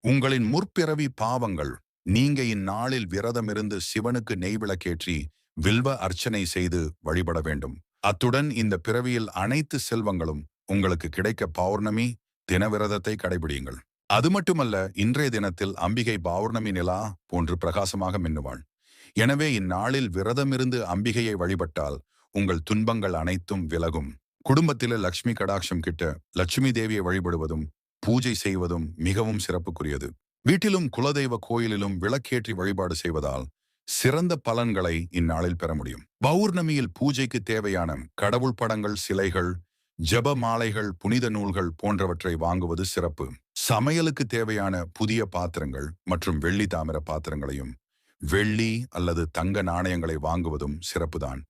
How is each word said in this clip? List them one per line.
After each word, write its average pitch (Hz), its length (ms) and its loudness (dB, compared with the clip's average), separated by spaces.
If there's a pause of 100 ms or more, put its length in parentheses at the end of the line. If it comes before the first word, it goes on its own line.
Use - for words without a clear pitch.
உங்களின் 131 460 4
முற்பிறவி 156 560 2 (160)
பாவங்கள் 107 500 -2 (440)
நீங்க 135 260 4 (120)
இந்நாளில் 107 600 -2
விரதம் 113 380 -2
இருந்து 104 260 -2 (100)
சிவனுக்கு 113 480 0
நெய் 98 260 -2
விளக்கேற்றி 90 540 -2 (480)
வில்வ 123 320 4 (100)
அர்ச்சனை 101 360 -2 (120)
செய்து 90 280 2 (240)
வழிபட 85 340 0
வேண்டும். 73 360 -4 (340)
அத்துடன் 127 400 2 (120)
இந்த 107 120 2 (120)
பிறவியில் 117 460 0 (120)
அனைத்து 143 340 0 (100)
செல்வங்களும் 87 560 -2 (300)
உங்களுக்கு 90 420 2
கிடைக்க 95 320 0 (100)
பௌர்ணமி 104 480 0 (420)
தின 95 200 2
விரதத்தை 104 480 0
கடைபிடியுங்கள். 76 640 -4 (300)
அது 117 200 6
மட்டுமல்ல, 165 440 2 (280)
இன்றைய 123 280 4
தினத்தில் 98 420 0 (120)
அம்பிகை 110 320 2 (100)
பௌர்ணமி 107 500 0
நிலா 90 220 0 (320)
போன்று 85 320 0
பிரகாசமாக 95 600 0
மின்னுவாள். 65 360 -4 (560)
எனவே 139 320 4 (100)
இந்நாளில் 104 580 0
விரதமிருந்து 127 640 2 (140)
அம்பிகையை 110 500 0
வழிபட்டால் 82 540 -2 (380)
உங்கள் 92 340 0
துன்பங்கள் 107 520 2
அனைத்தும் 90 520 -2
விலகும். 82 380 -2 (360)
குடும்பத்தில 123 600 4
லக்ஷ்மி 92 340 -2
கடாட்சம் 95 460 -2
கிட்ட 82 260 -2 (260)
லட்சுமி 131 400 2
தேவியை 110 280 0
வழிபடுவதும் 85 580 -2 (380)
பூஜை 120 320 2 (100)
செய்வதும் 87 420 0 (200)
மிகவும் 110 380 0
சிறப்புக்குரியது. 80 640 -4 (360)
வீட்டிலும் 185 500 4
குலதெய்வ 135 400 0 (140)
கோயிலிலும் 104 500 0
விளக்கேற்றி 113 640 -2
வழிபாடு 95 420 0
செய்வதால் 73 440 -2 (420)
சிறந்த 165 460 2 (120)
பலன்களை 110 500 2 (240)
இந்நாளில் 85 400 2
பெற 82 140 -2
முடியும். 62 300 -6 (220)
பௌர்ணமியில் 160 720 2
பூஜைக்கு 131 400 0 (120)
தேவையான 95 460 0 (260)
கடவுள் 120 380 2
படங்கள், 107 460 -2
சிலைகள், 95 440 2 (480)
ஜெப 107 300 2 (140)
மாலைகள், 113 480 0 (100)
புனித 120 340 2
நூல்கள் 98 460 0
போன்றவற்றை 92 520 0 (120)
வாங்குவது 85 480 0
சிறப்பு. 80 340 -2 (400)
சமையலுக்கு 143 600 2
தேவையான 107 480 0 (220)
புதிய 110 240 0 (140)
பாத்திரங்கள் 76 540 -2 (220)
மற்றும் 85 340 0
வெள்ளி 98 220 2
தாமிர 80 320 -2 (100)
பாத்திரங்களையும் 71 640 -6 (500)
வெள்ளி 107 500 2 (180)
அல்லது 87 320 0 (140)
தங்க 95 260 0
நாணயங்களை 87 540 0 (100)
வாங்குவதும் 78 500 -2 (120)
சிறப்புதான். 78 600 -4